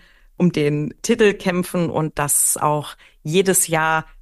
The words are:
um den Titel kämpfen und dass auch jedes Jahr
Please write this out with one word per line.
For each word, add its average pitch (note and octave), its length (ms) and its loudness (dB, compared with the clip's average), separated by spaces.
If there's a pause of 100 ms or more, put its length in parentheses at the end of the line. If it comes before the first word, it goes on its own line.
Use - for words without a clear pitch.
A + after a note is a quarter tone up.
(360)
um F3 140 4
den D3+ 420 0 (100)
Titel A3 320 4
kämpfen F3+ 540 -2
und - 300 -4
dass - 380 0
auch D3+ 400 -2 (260)
jedes F3+ 460 2
Jahr D#3+ 380 0 (160)